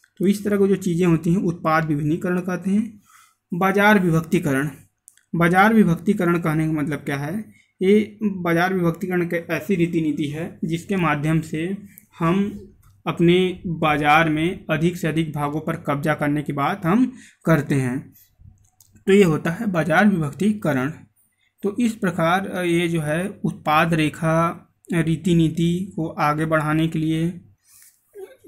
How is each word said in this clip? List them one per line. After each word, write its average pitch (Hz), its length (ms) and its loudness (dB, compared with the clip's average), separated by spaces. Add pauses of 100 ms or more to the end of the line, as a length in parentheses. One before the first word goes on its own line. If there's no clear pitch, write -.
(180)
तो 180 80 0
इस 202 180 0
तरह 208 120 0
की 196 120 2
जो 196 80 2
चीज़ें 180 300 0
होती 170 240 0
हैं, 190 120 2
उत्पाद 160 420 0
विभिन्नीकरण 156 560 -2
कहते 180 300 -6
हैं। 214 300 -2 (540)
बाजार 202 440 4
विभक्तिकरण, 160 680 0 (680)
बाजार 180 400 4
विभक्तिकरण 175 640 2
कहने 160 280 -2
का 160 60 -2
मतलब 147 260 -2
क्या 143 180 -6
है? 156 280 -6 (380)
ये 208 400 2
बाजार 180 520 0
विभक्तिकरण 175 520 -2
के 170 100 -4
ऐसी 170 380 -4
रीति 170 260 0
नीति 156 240 -2
है 156 400 -8
जिसके 165 320 -4
माध्यम 156 440 0
से 160 360 -6 (420)
हम 202 420 0 (460)
अपने 180 600 2
बाजार 156 640 2
में 160 400 -2
अधिक 165 260 0
से 170 120 -4
अधिक 156 240 -2
भागों 147 280 -4
पर 156 160 -6
कब्जा 151 380 -2
करने 147 280 -2
की 143 100 -6
बात 143 340 -2
हम 226 260 2 (320)
करते 147 300 2
हैं। 131 380 -4 (920)
तो 190 60 4
ये 202 120 8
होता 160 260 0
है 214 160 -6
बाजार 185 420 2
विभक्तिकरण। 160 840 -2 (720)
तो 202 180 -4
इस 233 120 0
प्रकार, 185 540 0
अ, 190 160 -6
ये 170 260 0
जो 170 120 -2
है, 165 440 -4
उत्पाद 160 500 0
रेखा 160 720 -2 (260)
रीति 165 420 0
नीति 170 600 0
को 160 120 -4
आगे 156 380 -2
बढ़ाने 156 420 0
के 160 100 -4
लिए 160 320 -2 (1160)